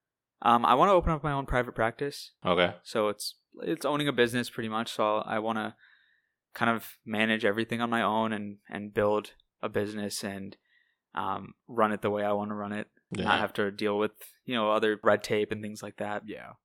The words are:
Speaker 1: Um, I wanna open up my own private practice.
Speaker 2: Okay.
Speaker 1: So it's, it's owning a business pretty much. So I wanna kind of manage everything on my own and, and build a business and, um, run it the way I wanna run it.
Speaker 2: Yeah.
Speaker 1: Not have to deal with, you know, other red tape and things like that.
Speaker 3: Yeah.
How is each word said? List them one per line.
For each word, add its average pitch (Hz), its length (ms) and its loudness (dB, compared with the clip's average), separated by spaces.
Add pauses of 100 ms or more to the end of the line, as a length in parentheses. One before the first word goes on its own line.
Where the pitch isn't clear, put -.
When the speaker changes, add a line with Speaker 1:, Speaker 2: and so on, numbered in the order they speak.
(420)
Speaker 1:
Um, 117 240 6
I 123 100 8
wanna 180 180 6
open 170 180 4
up 147 120 -2
my 151 100 -2
own 139 120 -4
private 123 300 0
practice. 120 560 -4 (140)
Speaker 2:
Okay. 90 380 4
Speaker 1:
So 107 260 0
it's, - 260 -8 (280)
it's 160 220 -4
owning 147 220 0
a 139 60 0
business 120 360 2
pretty 113 200 -8
much. 110 240 -4
So 107 240 2
I 110 220 -4
wanna 110 360 -4 (800)
kind 117 180 0
of - 340 -6
manage 110 380 0
everything 113 380 0
on 120 80 -2
my 117 120 0
own 110 300 2
and, 104 260 -8 (120)
and 104 240 -10
build 104 400 2 (280)
a 107 80 -6
business 104 540 -4
and, 98 320 -10 (600)
um, 98 380 -6 (140)
run 110 240 2
it 104 100 -4
the 107 100 0
way 104 120 -2
I 104 100 0
wanna 104 220 -2
run 104 160 -6
it. 104 160 -8 (240)
Speaker 2:
Yeah. 101 140 -4
Speaker 1:
Not 90 140 2
have 101 140 -2
to 101 180 -2
deal 104 260 -2
with, 104 140 0 (340)
you 127 80 -8
know, 107 180 0
other 107 300 2
red 104 220 4
tape 107 280 0
and 107 100 -6
things 107 200 -10
like 107 160 -14
that. 104 300 -6
Speaker 3:
Yeah. - 260 -14 (120)